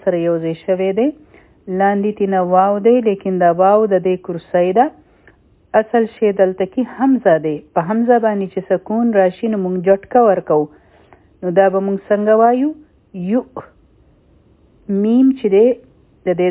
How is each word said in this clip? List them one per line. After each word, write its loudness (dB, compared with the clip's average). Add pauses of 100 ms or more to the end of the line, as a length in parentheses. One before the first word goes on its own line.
سره -2
یو 0
ځای -6
شوی -2
دی، 0 (580)
لاندې -2
تینا -2 (100)
واو 2
دی، 2 (100)
لیکن -2
دا 4 (100)
واو 4
د 2
دې -2 (100)
کرسۍ -2 (100)
ده. 4 (880)
اصل 0 (120)
شی 0 (120)
دلته 0
کې -4 (140)
حمزه 2 (100)
دی. -4 (180)
په -2
حمزه 0
باندې -2
چې -8
سکون -2 (100)
راشي، 0
نو -4
مونږ -4 (100)
جټکه 0
ورکو. 0 (840)
نو -6 (100)
دا 6
به -2
مونږ -4 (100)
څنګه 0
وایو؟ 0 (440)
یو. -4 (1500)
میم 2 (120)
چې -2
دی، 6 (580)
د -4 (100)
دې 0